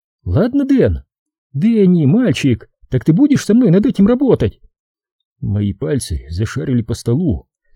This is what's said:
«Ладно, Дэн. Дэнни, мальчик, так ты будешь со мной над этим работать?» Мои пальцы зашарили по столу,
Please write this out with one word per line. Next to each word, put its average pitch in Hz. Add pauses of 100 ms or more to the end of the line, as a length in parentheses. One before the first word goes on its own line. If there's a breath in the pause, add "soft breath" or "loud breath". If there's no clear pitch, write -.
(240)
«Ладно, 240
Дэн. 190 (480)
Дэнни, 180
мальчик, 147 (220)
так 127
ты 160
будешь 269
со 208
мной 240
над 202
этим 202
работать?» 233 (800)
Мои 104
пальцы 117
зашарили 113
по 117
столу, 123 (260)